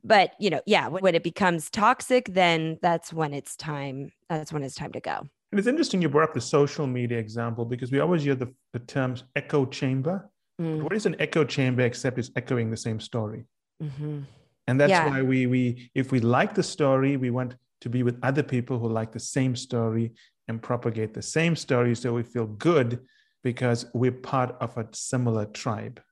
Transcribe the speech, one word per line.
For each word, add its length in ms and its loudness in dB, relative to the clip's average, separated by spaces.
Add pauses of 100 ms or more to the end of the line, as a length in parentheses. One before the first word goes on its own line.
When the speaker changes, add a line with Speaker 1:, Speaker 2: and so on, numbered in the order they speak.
Speaker 1:
But, 320 6
you 120 0
know, 160 0
yeah, 240 2
when, 120 -4
when 140 4
it 80 2
becomes 460 0
toxic, 640 2
then 480 2
that's 320 0
when 200 -2
it's 220 -10
time, 560 -8 (180)
that's 220 -6
when 100 -4
it's 140 -8
time 160 -10
to 80 -8
go. 280 -8 (240)
Speaker 2:
And 80 2
it's 80 2
interesting 340 2
you 80 2
brought 200 4
up 40 -10
the 80 -2
social 460 2
media 320 -2
example 440 -4
because 280 -6
we 100 2
always 220 2
hear 120 2
the, 180 -6 (200)
the 60 -6
terms 440 -4 (120)
echo 300 0
chamber. 640 -4 (300)
But 60 -4
Speaker 1:
Mm. 180 -2
Speaker 2:
what 100 -2
is 140 -2
an 120 0
echo 260 2
chamber 380 2
except 360 0
it's 160 -6
echoing 340 -2
the 80 -6
same 220 -6
story? 460 -8 (360)
Speaker 1:
Mm-hmm. 380 -8 (480)
Speaker 2:
And 120 2
that's 120 8
Speaker 1:
Yeah. 180 6
Speaker 2:
why 120 0
we, 260 2
we, 480 0
if 160 0
we 80 2
like 340 4
the 100 0
story, 540 2
we 140 -2
want 240 -4 (260)
to 80 -8
be 140 0
with 200 0
other 200 2
people 360 -2
who 100 -2
like 240 -2
the 60 -10
same 360 -2
story 580 -2 (340)
and 140 -6
propagate 520 -4
the 80 -10
same 340 2
story 400 2
so 180 -2
we 100 -2
feel 240 -4
good 520 2 (440)
because 500 0
we're 180 2
part 500 -2
of 160 -6
a 140 -6
similar 540 -2
tribe. 560 -8 (100)